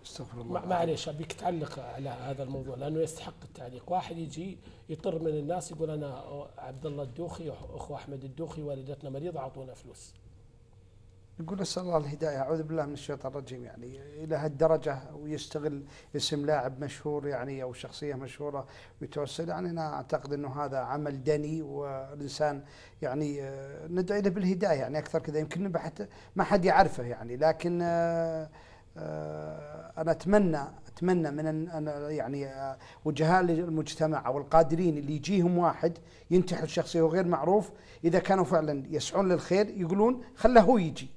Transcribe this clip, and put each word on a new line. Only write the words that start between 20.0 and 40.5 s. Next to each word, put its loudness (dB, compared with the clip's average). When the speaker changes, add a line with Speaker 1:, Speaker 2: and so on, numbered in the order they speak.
Speaker 1:
أنه -4
هذا -2
عمل -4
دني، 2
والإنسان -4
يعني، -2
آه، -10
ندعي 0
له 4
بالهداية 2
يعني -2
أكثر -2
كذا، 0
يمكن -2
ما -2
حد، -6
ما 4
حد 4
يعرفه 4
يعني، -6
لكن، 2
آه، 0
آه، -10
أنا 0
أتمنى، 6
أتمنى 2
من -2
أن، -2
أن -4
يعني، -4
آه، -8
وجهاء 6
المجتمع 2
أو 0
القادرين 6
اللي -2
يجيهم 4
واحد 2
ينتحل 4
شخصية 2
وغير 4
معروف، 4
إذا 6
كانوا 4
فعلًا 2
يسعون 2
للخير 4
يقولون: 2
"خله 10